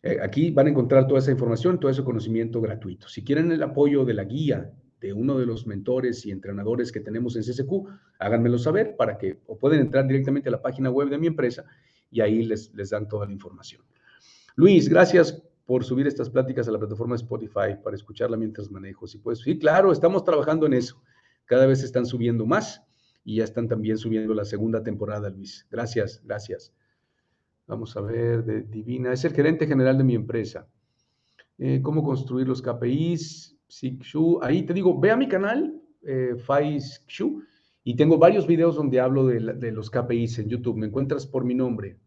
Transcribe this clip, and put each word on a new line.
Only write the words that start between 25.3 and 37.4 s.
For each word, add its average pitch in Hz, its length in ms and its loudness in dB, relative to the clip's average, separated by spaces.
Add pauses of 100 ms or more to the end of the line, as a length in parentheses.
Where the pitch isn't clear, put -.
Gracias, 117 560 -4
gracias. - 480 -10 (960)
Vamos 113 260 -10
a 101 60 -6
ver, 117 420 -2
de 107 200 -4
Divina. 120 500 -6
Es 127 120 -4
el 151 80 0
gerente 151 340 2
general 131 280 4
de 135 80 4
mi 123 120 4
empresa. 110 520 -6 (920)
Eh, 135 240 0
¿cómo 151 200 0
construir 127 440 -2
los 127 160 -4
K 117 160 -4
P 120 100 -2
Is? 160 680 -4 (120)
Sikshu. 156 760 -2
Ahí 147 220 2
te 175 100 -4
digo, 180 260 2
ve 196 120 6
a 226 40 6
mi 262 120 2
canal, 208 520 -2 (220)
eh, 127 340 -4
Fai 143 460 0
Sikshu, - 600 -8 (400)